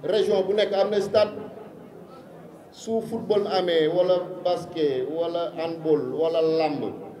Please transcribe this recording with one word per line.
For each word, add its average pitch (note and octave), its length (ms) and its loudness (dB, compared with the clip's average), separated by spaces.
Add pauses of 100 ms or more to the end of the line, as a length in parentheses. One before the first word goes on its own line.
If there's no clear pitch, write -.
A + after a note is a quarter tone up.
Région F#3+ 400 2
bu F#3 100 0
nekk G3+ 200 6
am G3+ 180 4
na G#3 80 2
stade. G#3 320 4 (1400)
Su A3+ 300 -4
football G#3+ 460 0
amee, F3 400 2
wala F3+ 320 4 (240)
basket, D3+ 680 0
wala E3+ 480 -2
handball, D#3 560 0
wala E3 280 0
làmb, D#3+ 420 0 (380)